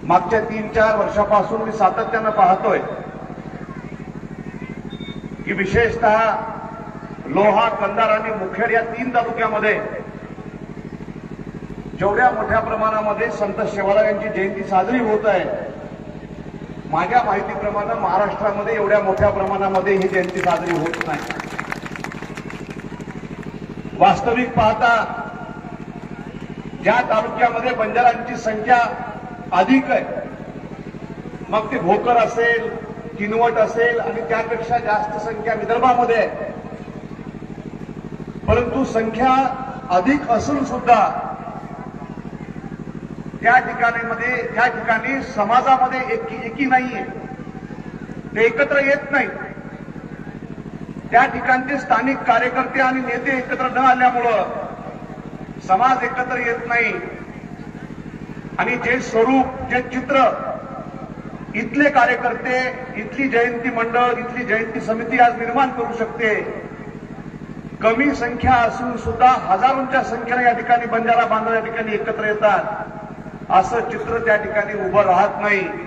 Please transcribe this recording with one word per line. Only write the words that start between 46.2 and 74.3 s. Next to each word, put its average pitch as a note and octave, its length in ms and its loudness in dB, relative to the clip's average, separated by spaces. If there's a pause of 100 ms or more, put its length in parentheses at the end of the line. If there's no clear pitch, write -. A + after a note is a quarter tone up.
एकी C4+ 200 -2
नाहीये, B3 360 2 (1300)
ते A3 100 4
एकत्र C#4 400 4
येत C#4+ 260 2
नाही. C#4+ 180 2 (1800)
त्या A#3+ 160 8
ठिकाणचे B3+ 540 0
स्थानिक B3+ 460 2
कार्यकर्ते B3 560 2
आणि C4 200 2
नेते B3 360 -2
एकत्र B3+ 320 -2
न B3 140 0
आल्यामुळं B3 540 6 (1300)
समाज A#3 360 4
एकत्र B3 420 -2
येत A#3 220 -4
नाही A#3 240 0 (1700)
आणि A#3 260 0
जे B3 180 2
स्वरूप, B3+ 440 4 (240)
जे B3 140 2
चित्र C4 400 2 (1300)
इथले C4+ 360 2
कार्यकर्ते, B3 680 4 (380)
इथली A3+ 320 -2
जयंती A#3 420 2
मंडळ, A#3 480 2
इथली A3+ 260 -6
जयंती A3+ 360 0
समिती A3+ 400 -2
आज A#3+ 180 8
निर्माण A#3+ 320 2
करू A#3 280 -4
शकते. A3 360 0 (1500)
कमी A#3 320 4
संख्या A#3+ 480 2
असून A#3 360 0
सुद्धा - 320 6 (180)
हजारोंच्या B3+ 560 4
संख्येने A#3 400 -2
या A#3+ 80 8
ठिकाणी A#3+ 340 2
बंजारा A3+ 400 4
बांधव A3+ 280 0
या A3 60 2
ठिकाणी A3 340 -4
एकत्र G#3+ 320 -2
येतात, G#3+ 360 4 (880)
असं A3+ 400 4
चित्र A3 360 -4
त्या G#3+ 100 4